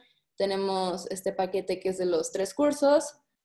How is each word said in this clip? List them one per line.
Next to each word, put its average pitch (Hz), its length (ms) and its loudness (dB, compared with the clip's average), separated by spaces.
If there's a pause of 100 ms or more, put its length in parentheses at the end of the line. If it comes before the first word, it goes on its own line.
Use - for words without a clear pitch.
(360)
tenemos 190 760 -2
este 190 220 -4
paquete 185 480 -2
que 190 100 -2
es 185 80 -4
de 185 80 0
los 165 260 0
tres 190 220 -2
cursos. 294 640 2 (280)